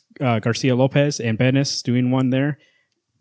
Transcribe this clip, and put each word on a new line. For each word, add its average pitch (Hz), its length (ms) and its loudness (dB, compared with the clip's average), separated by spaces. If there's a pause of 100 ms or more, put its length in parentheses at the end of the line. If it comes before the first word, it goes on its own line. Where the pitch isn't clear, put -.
(200)
uh, 120 200 0
Garcia 120 360 -2
Lopez 143 440 2
and 113 180 -2
Bendis 131 440 0
doing 123 280 0
one 131 200 0
there. 139 280 -2 (640)